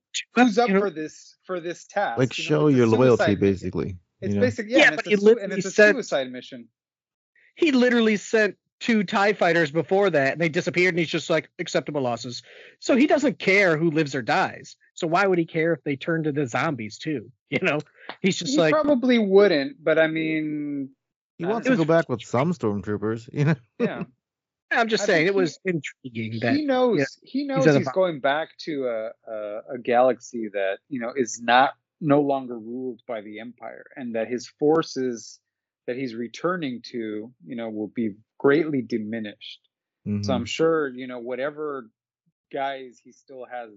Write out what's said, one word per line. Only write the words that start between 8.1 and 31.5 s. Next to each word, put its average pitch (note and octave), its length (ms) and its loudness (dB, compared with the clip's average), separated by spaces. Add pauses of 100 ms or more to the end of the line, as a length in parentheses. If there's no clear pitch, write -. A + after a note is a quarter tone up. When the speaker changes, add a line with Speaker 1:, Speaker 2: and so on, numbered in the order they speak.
Speaker 1:
sent G#3+ 380 0 (240)
two A3 240 2
tie G3+ 300 2
fighters E3 380 2
before F#3+ 400 2
that, C#3 220 2
and D3+ 80 -4
they E3+ 80 0
disappeared, F3 440 0
and E3 60 -2
he's D#3 100 -2
just D#3+ 200 -4
like, D#3+ 200 0 (100)
"Acceptable D#3 420 -4
losses." A#2+ 400 -6 (380)
So - 160 2
he C4 120 6
doesn't C#4+ 320 2
care F#3+ 380 4
who E3 140 2
lives D3 240 -2
or C3+ 60 -4
dies. C3+ 540 -4 (180)
So - 140 -6
why F3 200 2
would F#3 120 2
he E3 60 0
care E3 280 0
if D3+ 100 -6
they D3 140 -4
turn D#3+ 260 -4
to D3+ 80 -2
the C#3+ 160 -2
zombies B2 500 -4
too? C#3 420 -8
<laughs> - 100 -20
You - 140 -2
know, D3+ 160 0 (420)
he's - 160 0
just A3 160 -6
Speaker 2:
He D4 60 2
Speaker 1:
like D#3+ 140 4
Speaker 2:
probably C4+ 440 4
wouldn't, F#3+ 640 4
but D#3 140 2
I D#3+ 80 6
mean, D3+ 840 -4 (480)
Speaker 3:
He E3+ 60 -6
Speaker 2:
I F3+ 40 -2
Speaker 3:
wants A3+ 180 -2
Speaker 2:
don't C4 100 4
Speaker 3:
to E3 40 2
Speaker 2:
know. - 20 4
Speaker 3:
go D#3 140 2
back D#3+ 120 2
with B2 120 -4
some D3 320 0
stormtroopers, G#2+ 760 -4
<laughs> - 40 -20
you C#3+ 120 0
know? D#3 100 2 (240)
Speaker 2:
Yeah. F#3+ 240 -4 (680)
Speaker 1:
I'm A#3 160 2
just G#3+ 160 0
Speaker 2:
I G#3 40 -2
Speaker 1:
saying, F3 180 4
Speaker 2:
think F#3+ 40 2
Speaker 1:
it G3 40 0
Speaker 2:
he, G3 80 0
Speaker 1:
was E3 240 -2
intriguing A#2+ 760 -6
that, A#3+ 120 2
Speaker 2:
he D4+ 120 0
knows, B3+ 340 2
Speaker 1:
you - 0 -
know, C3+ 60 0 (180)
Speaker 2:
he - 180 -6
Speaker 1:
he's D4 60 -6
Speaker 2:
knows C4+ 200 0
Speaker 1:
at D3 80 6
a C3+ 40 6
Speaker 2:
he's A#2+ 80 -2
Speaker 1:
vo- B2+ 60 -8
Speaker 2:
going F3+ 260 0
back C#3+ 300 -2 (160)
to C#3+ 220 -6
a, A2+ 240 -6 (160)
a, G#2 340 -10 (120)
a B2+ 60 -8
galaxy A#2+ 760 0
that, G2 240 -2 (120)
you C3 100 -6
know, A#2 160 -8
is A#2+ 260 -4
not, B2 320 4 (280)